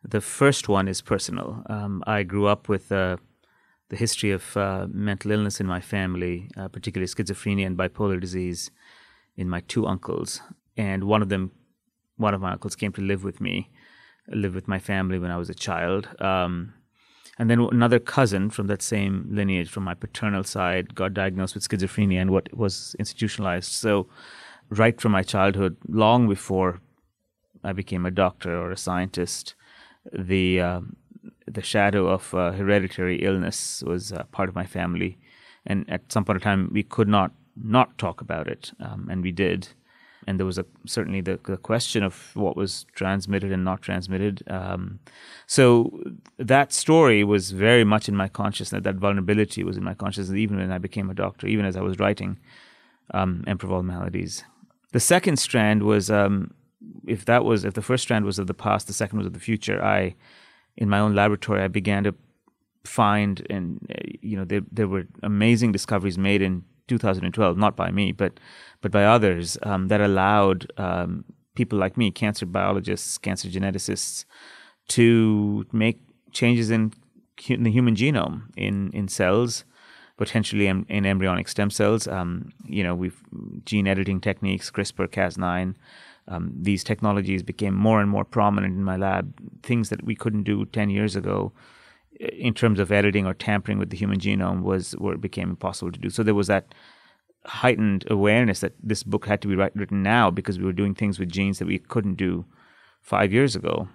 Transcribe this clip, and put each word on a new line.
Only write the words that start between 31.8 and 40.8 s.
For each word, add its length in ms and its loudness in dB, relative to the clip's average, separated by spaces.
of, 280 -2
uh, 160 0
hereditary 720 0
illness 600 -2
was, 300 -6
uh, 120 -10
part 240 -4
of 40 -10
my 140 -6
family. 500 -4
And 240 -2
at 220 -8
some 140 0
point 120 0
in 60 -6
time, 280 2
we 120 0
could 240 0
not, 240 4
not 420 2
talk 240 -6
about 260 -6
it, 320 -10
um, 300 -10
and 140 -4
we 80 -2
did. 380 0
And 140 -2
there 60 0
was 120 -4
a, 80 -6